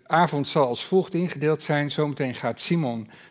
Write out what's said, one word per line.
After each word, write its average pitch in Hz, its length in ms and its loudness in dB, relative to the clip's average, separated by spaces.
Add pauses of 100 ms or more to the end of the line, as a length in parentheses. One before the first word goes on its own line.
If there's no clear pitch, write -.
avond 156 420 2
zal 143 200 4
als 120 180 -4
volgt - 280 2
ingedeeld 151 500 0
zijn. 147 280 0
Zometeen 143 440 -2
gaat 117 240 -4
Simon 120 500 -2 (220)